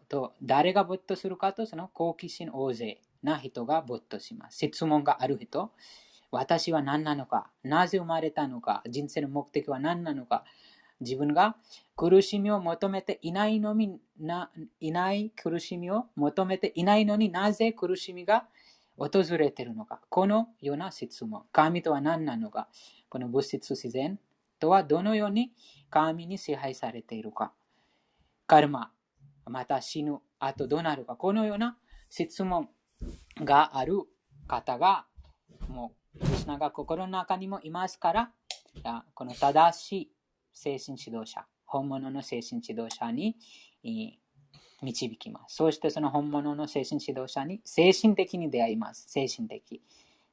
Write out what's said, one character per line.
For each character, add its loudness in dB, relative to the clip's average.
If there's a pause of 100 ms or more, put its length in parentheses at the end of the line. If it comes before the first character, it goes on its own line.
と、 -4
誰 4
が 4
没 -4
頭 -4
す -6
る -8
か 0
と、 -6
そ -14
の -10
好 -2
奇 -14
心 -10
旺 -2
盛 -8 (220)
な 0
人 -8
が 2
没 -8
頭 -12
し -16
ま -18
す。 -18
質 -2
問 4
が 2
あ 0
る 0
人、 -6 (600)
私 0
は 2
何 0
な 0
の -8
か、 -2 (120)
な 4
ぜ 0
生 0
ま 0
れ -2
た -2
の -8
か、 -2
人 -6
生 -2
の -4
目 -4
的 -2
は -4
何 -2
な -4
の -8
か、 -2 (540)
自 -6
分 0
が 6 (400)
苦 6
し 0
み 2
を 2
求 0
め -2
て -6
い -6
な 2
い 2
の 0
み、 0 (200)
な-、 -6 (280)
い -4
な 2
い -2
苦 -4
し -8
み -6
を 0 (100)
求 2
め 0
て 0
い 0
な 6
い 6
の 2
に 4
な 2
ぜ 2
苦 -2
し -10
み -12
が 4 (500)
訪 2 (140)
れ 6
て -8
い -6
る -10
の -10
か、 -14
こ 4
の 2 (120)
よ -2
う -4
な -6
質 -12
問。 -10
神 4
と 2
は 0
何 2
な -2
の -6
か、 -6 (400)
こ -10
の -6
物 2
質 -6
自 -6
然 -4 (400)
と 2
は 8
ど 4
の 2
よ 0
う -2
に -2 (360)
神 2
に -8
支 -4
配 -6
さ -8
れ -12
て -12
い -8
る -10
か、 -6 (920)
カ 10
ル 4
マ、 -6 (540)
ま -10
た -2
死 -6
ぬ -4 (180)
後 -6
ど 0
う -6
な 0
る -12
か、 -10
こ 0
の 2
よ -2
う -4
な -4 (320)
質 -4
問 0 (680)
が 6
あ 0
る 0 (460)
方 -4
が、 4 (640)
も -10 (220)
う、 -20
ク -4
リ 2
シ -4
ュ -8
ナ -6
が 0
心 -6
の -8
中 -2
に -8
も -8
い -14
ま -4
す -10
か 2
ら、 0 (520)
あ、 -8
こ -12
の -10
正 6
し -12
い -8 (400)
精 -6
神 -12
指 -10
導 -10
者、 -12 (180)
本 -4
物 -6
の -8
精 -8
神 -8
指 -6
導 -6
者 -6
に、 -4 (460)
え -10
ー、 -6 (720)
導 -8
き -16
ま -18
す。 -18
そ 4
し -2
て 0
そ -4
の 2
本 0
物 -2
の -6
精 -2
神 -4
指 -6
導 -8
者 -6
に -8
精 6
神 6
的 0
に -2
出 2
会 2
い 0
ま -6
す。 -18
精 -2
神 -6
的。 -14 (520)